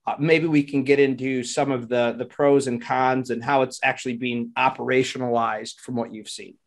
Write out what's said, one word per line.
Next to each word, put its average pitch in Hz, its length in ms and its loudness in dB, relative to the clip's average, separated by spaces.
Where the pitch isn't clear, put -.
uh, - 120 -2
maybe 156 280 4
we 151 160 4
can 139 220 -2
get 139 140 4
into 131 460 0
some 139 260 -2
of 120 200 -4
the, 120 260 0
the 120 80 -8
pros 139 420 4
and 120 140 -2
cons 131 480 0
and 117 160 -4
how 135 160 2
it's 131 220 -2
actually 127 340 -2
being 120 400 -4
operationalized 123 1200 0
from 127 160 -8
what 117 180 -4
you've 107 160 -14
seen. 92 240 -14